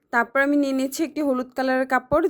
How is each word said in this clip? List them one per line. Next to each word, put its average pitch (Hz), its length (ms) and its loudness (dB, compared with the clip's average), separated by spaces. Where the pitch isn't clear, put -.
তারপর 240 280 0
আমি 285 160 2
নিয়ে 277 200 0
নিয়েছি 262 260 -4
একটি 294 180 -4
হলুদ 262 320 -2
কালারের 262 340 0
কাপড়, 262 420 0